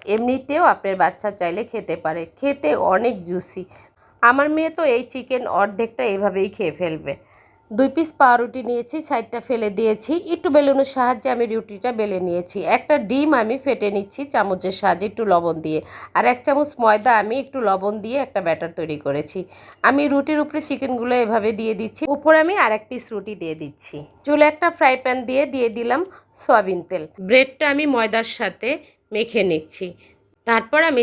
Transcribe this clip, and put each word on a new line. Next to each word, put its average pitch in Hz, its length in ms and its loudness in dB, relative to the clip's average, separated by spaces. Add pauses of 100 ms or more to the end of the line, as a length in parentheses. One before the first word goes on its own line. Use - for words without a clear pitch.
(140)
এমনিতেও 262 480 0 (120)
আপনার 190 280 -4
বাচ্চা 185 280 -2 (100)
চাইলে 175 300 -2
খেতে 196 240 -6 (100)
পারে, 165 180 -4 (160)
খেতে 285 320 0 (240)
অনেক 233 200 2 (140)
জুসি। 185 340 -8 (600)
আমার 269 320 6
মেয়ে 320 240 0
তো 339 40 -2 (140)
এই 254 160 -2
চিকেন 254 300 -4 (180)
অর্ধেকটা 226 440 -2 (100)
এভাবেই 196 420 0
খেয়ে 160 240 -2
ফেলবে। 156 340 -4 (560)
দুই 254 240 2
পিস 320 160 -2 (100)
পাউরুটি 247 400 4 (100)
নিয়েছি, 240 260 -6 (120)
সাইডটা 233 400 -4
ফেলে 226 200 -2 (100)
দিয়েছি। 220 340 0 (220)
একটু 339 220 -4
বেলুনের 277 380 4
সাহায্যে 254 400 0
আমি 240 120 0
রুটিটা 220 440 -6 (100)
বেলে 202 260 -2
নিয়েছি। 175 320 -4 (180)
একটা 302 180 0 (160)
ডিম 285 200 2 (120)
আমি 220 220 -2
ফেটে 214 320 0
নিচ্ছি 196 240 -6 (120)
চামচের 190 480 -2
সাহায্যে 190 300 0
একটু 226 120 -8 (100)
লবণ 170 320 2
দিয়ে, 156 160 -2 (360)
আর 208 160 2
এক 247 120 -2
চামচ 294 260 2 (120)
ময়দা 214 300 4 (100)
আমি 214 120 -4 (100)
একটু 269 140 -10 (100)
লবণ 196 260 -2 (100)
দিয়ে 240 220 -4
একটা - 200 -4
ব্যাটার 165 320 -2
তৈরি 156 280 -6
করেছি। 147 320 -4 (500)
আমি 277 140 2 (100)
রুটির 285 320 0
উপরে 302 240 -4
চিকেনগুলো 247 460 -2 (100)
এভাবে 220 260 0 (100)
দিয়ে 220 200 -2
দিচ্ছি। 220 220 -8 (140)
উপরে 311 280 4
আমি 359 100 0 (100)
আর 220 140 2
এক - 100 -12
পিস 247 240 -10
রুটি 208 300 -8
দিয়ে 160 200 -6
দিচ্ছি। - 340 -16 (300)
চুলে 294 260 4
একটা 339 160 0 (100)
ফ্রাই 262 240 4
প্যান 254 160 -2 (100)
দিয়ে 269 160 2 (100)
দিয়ে 247 140 0 (100)
দিলাম 240 220 0 (420)
সয়াবিন 190 460 2
তেল। 165 160 -6 (240)
ব্রেডটা 262 440 4
আমি 294 120 0 (100)
ময়দার 226 340 0 (100)
সাথে 214 300 -6 (440)
মেখে 214 380 0
নিচ্ছি। 156 360 -4 (600)
তারপর 226 340 2 (100)
আমি 247 120 2